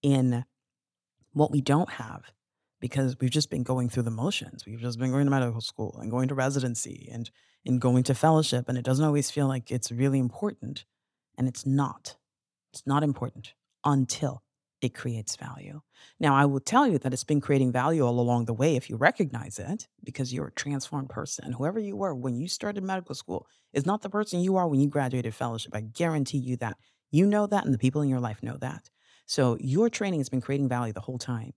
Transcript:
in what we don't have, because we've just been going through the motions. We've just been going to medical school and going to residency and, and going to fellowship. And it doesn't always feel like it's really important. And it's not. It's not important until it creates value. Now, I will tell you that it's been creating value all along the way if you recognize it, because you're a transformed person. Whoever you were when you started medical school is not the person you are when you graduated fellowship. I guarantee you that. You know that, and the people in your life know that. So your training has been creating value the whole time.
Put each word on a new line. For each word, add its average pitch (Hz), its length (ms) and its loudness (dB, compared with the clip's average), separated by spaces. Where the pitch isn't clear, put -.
in 127 420 4
what 147 200 2
we 151 80 4
don't 139 300 2
have, - 420 -12
because 131 400 -2
we've 127 100 0
just 147 200 0
been 135 140 -2
going 123 260 -2
through 120 140 -2
the 117 80 -2
motions. 131 540 -6
We've 113 140 -12
just 117 180 -6
been 127 140 -2
going 139 140 4
to 139 60 4
medical 120 280 0
school - 400 -8
and 107 100 -8
going 127 200 0
to 139 60 -4
residency 131 760 -4
and, 117 180 -10
and 127 160 0
going 127 220 4
to 131 120 2
fellowship. 156 540 4
And 127 80 0
it 123 80 -4
doesn't 131 180 4
always 147 280 2
feel 139 160 0
like 131 220 -4
it's 123 220 -4
really 135 280 2
important. - 680 -4
And 127 80 0
it's 127 200 -4
not. 139 500 -2
It's - 160 -12
not 147 160 2
important 123 500 -4
until 139 600 0
it 123 120 -2
creates 113 420 -8
value. 143 460 -16
Now, 147 140 6
I 143 100 8
will 139 160 2
tell 269 260 4
you 165 120 4
that 131 120 -2
it's 127 140 -6
been 147 160 2
creating 135 320 2
value 139 320 2
all 120 140 2
along 120 260 2
the 117 80 -2
way 135 240 2
if - 120 -4
you - 60 -6
recognize 135 640 0
it, 165 300 -8
because 127 300 -4
you're 78 140 -4
a - 60 -12
transformed 139 560 -6
person. - 420 -8
Whoever 147 280 -2
you 202 180 -6
were 190 180 -2
when 123 200 -4
you 123 120 -4
started 202 360 -4
medical 190 320 -4
school - 320 -8
is 139 120 0
not 202 180 0
the 202 60 -8
person 208 300 -2
you 185 160 2
are 180 140 4
when 139 100 4
you 143 80 6
graduated 127 480 0
fellowship. 117 400 -6
I 107 60 -2
guarantee 147 560 0
you 127 200 -2
that. 113 200 -6
You 165 140 8
know 208 220 4
that, 202 180 2
and 139 80 4
the 117 60 2
people 139 220 2
in 143 80 2
your 131 100 2
life 110 220 -4
know 120 160 -6
that. 131 320 -10
So 123 340 2
your 180 300 2
training 190 300 -2
has 131 100 -4
been 131 120 -2
creating 139 280 0
value 120 240 -2
the 110 80 -8
whole 127 160 -8
time. 117 400 -6